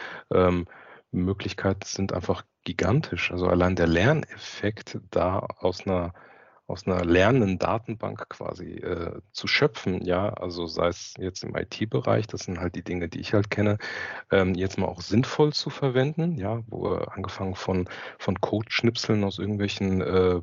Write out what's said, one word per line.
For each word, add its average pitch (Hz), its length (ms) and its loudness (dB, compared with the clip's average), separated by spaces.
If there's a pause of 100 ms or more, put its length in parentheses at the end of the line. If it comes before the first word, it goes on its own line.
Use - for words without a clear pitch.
(320)
ähm, 90 360 4 (480)
Möglichkeiten 95 720 -2
sind, 95 260 -4
einfach - 320 -2 (200)
gigantisch. - 680 0
Also 90 160 0
allein 90 280 4
der 90 100 4
Lerneffekt, 107 1120 0 (140)
da 92 300 2 (180)
aus 90 260 -2
einer, 87 260 0 (540)
aus - 220 -10
einer 90 180 2
lernenden 95 540 6
Datenbank 110 720 -4
quasi, - 480 -8
äh, 85 420 -4 (120)
zu - 140 -10
schöpfen, 98 580 0
ja, 90 260 2
also 87 360 -6
sei 85 220 0
es - 320 -6
jetzt 92 240 -6
im - 120 -6
I-T-Bereich, 113 720 0
das - 200 -10
sind 90 140 -4
halt 90 140 -4
die 85 100 -8
Dinge, 87 260 -4
die - 100 -8
ich - 140 -6
halt 104 180 4
kenne, 104 260 2 (540)
ähm, 95 240 4
jetzt 95 240 -2
mal 92 80 0
auch 85 140 -6
sinnvoll - 520 4
zu - 160 -4
verwenden, 143 680 0
ja, 110 300 -2
wo, 92 280 -2
äh, 85 160 -2
angefangen 92 420 -4
von, 92 340 -2 (300)
von 95 240 -2
Codeschnipseln 113 800 2
aus 98 140 -2
irgendwelchen, 101 640 0
äh, 92 420 4